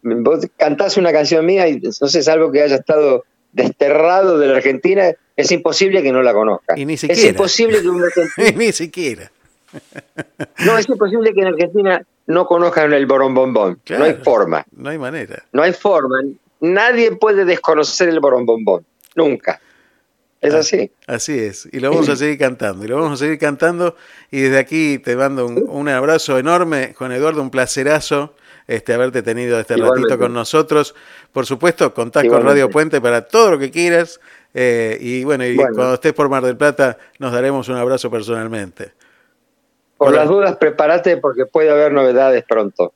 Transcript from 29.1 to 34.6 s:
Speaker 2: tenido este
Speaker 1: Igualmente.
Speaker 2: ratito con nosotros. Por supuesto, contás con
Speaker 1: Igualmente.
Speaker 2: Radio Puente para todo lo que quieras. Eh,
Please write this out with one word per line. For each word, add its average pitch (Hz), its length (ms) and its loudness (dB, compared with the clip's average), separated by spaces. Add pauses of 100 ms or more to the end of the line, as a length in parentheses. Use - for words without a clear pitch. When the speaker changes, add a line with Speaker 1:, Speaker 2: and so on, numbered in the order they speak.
Speaker 2:
tenido 120 380 -2
este 110 140 -4
Speaker 1:
Igualmente. 120 340 2
Speaker 2:
ratito 127 160 -2
con 120 80 -2
nosotros. 151 640 0 (380)
Por 131 140 -4
supuesto, 160 460 0
contás 120 300 -2
con 127 40 4
Speaker 1:
Igualmente. 120 340 4
Speaker 2:
Radio 127 100 2
Puente 147 300 0
para 120 260 0
todo 220 260 4
lo 151 60 0
que 135 120 -4
quieras. 170 500 0 (340)
Eh, 117 460 0